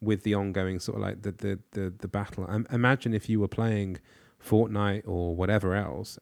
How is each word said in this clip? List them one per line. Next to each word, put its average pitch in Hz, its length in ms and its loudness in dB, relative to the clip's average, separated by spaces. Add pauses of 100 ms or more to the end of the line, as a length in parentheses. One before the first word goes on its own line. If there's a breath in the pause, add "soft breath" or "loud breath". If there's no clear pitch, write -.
With 104 220 0
the 104 100 2
ongoing 95 460 0
sort 107 180 -4
of, 104 40 -2
like, 98 220 -4
the, 104 80 -4
the, 98 280 -4 (120)
the, 95 260 -4
the 98 100 -8
battle. 98 400 -4
Um, 107 240 -2
imagine 123 420 2
if 107 160 -2
you 110 120 4
were 101 80 2
playing 104 480 0 (480 soft breath)
Fortnite 107 600 2
or 87 300 -2
whatever 95 400 2
else, 95 460 -4